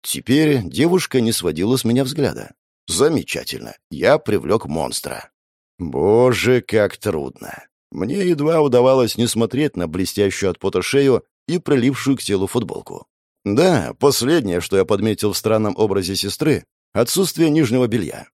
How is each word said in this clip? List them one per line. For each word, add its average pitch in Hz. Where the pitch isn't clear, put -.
Теперь 143
девушка 151
не 113
сводила 87
с -
меня 120
взгляда. 120
Замечательно, 85
я 110
привлёк 104
монстра. 67
Боже, 104
как 104
трудно. -
Мне 147
едва 160
удавалось 127
не 117
смотреть 120
на 87
блестящую 95
от -
пота 92
шею 135
и 175
прилившую 135
к -
телу 98
футболку. -
Да, 110
последнее, 127
что 98
я 95
подметил 104
в -
странном 107
образе 98
сестры — 104
отсутствие 156
нижнего 127
белья. 104